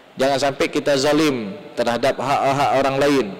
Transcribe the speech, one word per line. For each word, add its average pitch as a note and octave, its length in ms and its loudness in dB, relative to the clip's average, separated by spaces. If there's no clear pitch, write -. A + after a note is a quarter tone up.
Jangan C3+ 180 2
sampai C#3 300 0
kita D3 320 0
zalim C#3 560 0
terhadap A#2+ 480 -2
hak-hak C3+ 500 0
orang C3+ 160 0
lain. C#3+ 260 2